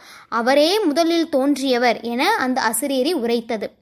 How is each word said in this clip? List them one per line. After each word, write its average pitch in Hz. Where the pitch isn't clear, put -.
அவரே 285
முதலில் 330
தோன்றியவர்" 262
என 254
அந்த 254
அசரீரி 269
உரைத்தது. 233